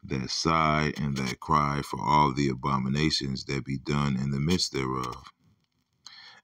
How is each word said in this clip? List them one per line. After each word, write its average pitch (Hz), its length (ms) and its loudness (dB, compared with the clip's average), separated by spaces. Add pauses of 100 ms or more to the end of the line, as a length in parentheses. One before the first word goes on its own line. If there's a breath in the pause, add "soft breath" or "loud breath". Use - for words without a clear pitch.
that 65 260 -4
sigh 78 680 2
and 71 200 -2
that 65 220 -4
cry 73 440 2
for - 160 -8
all 73 320 4
the 69 180 2
abominations 67 960 0
that 67 200 -4
be 67 140 -6
done 71 360 0
in 67 140 -2
the 69 100 -2
midst 82 320 0
thereof." 64 600 -4 (1120 loud breath)